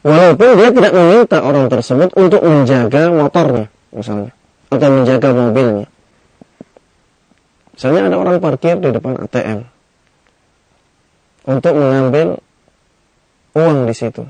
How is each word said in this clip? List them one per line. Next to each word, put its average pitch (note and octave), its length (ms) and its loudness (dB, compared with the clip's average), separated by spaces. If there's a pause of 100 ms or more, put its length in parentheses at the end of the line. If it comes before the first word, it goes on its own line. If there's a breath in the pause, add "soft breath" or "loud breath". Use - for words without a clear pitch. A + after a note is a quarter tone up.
Walaupun F3+ 560 4
dia A3+ 160 4
tidak G#3 240 2
meminta F3 480 2
orang C#3 240 0
tersebut B2+ 480 0
untuk E3+ 240 2
menjaga C#3+ 720 0
motornya, C#3 560 -2 (240)
misalnya, G#2+ 400 -10 (400)
atau C#3 160 0
menjaga C3 400 0
mobilnya. A#2+ 560 0 (1900)
Misalnya F3+ 320 -2
ada F#3 80 -2
orang F3+ 240 -2
parkir E3+ 400 -4
di D3+ 80 -2
depan B2 320 -6
A G#2+ 80 -12
T B2 160 -6
M G#2+ 160 -8 (1800)
untuk C3 320 -2
mengambil C3+ 640 -2 (1120)
uang D3+ 320 0
di A2+ 80 -4
situ. A#2 360 -10